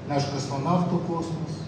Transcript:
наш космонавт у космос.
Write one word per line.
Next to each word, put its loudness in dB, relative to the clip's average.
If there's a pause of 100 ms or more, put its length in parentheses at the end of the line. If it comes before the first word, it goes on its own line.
наш 4
космонавт 2
у 2
космос. -2 (160)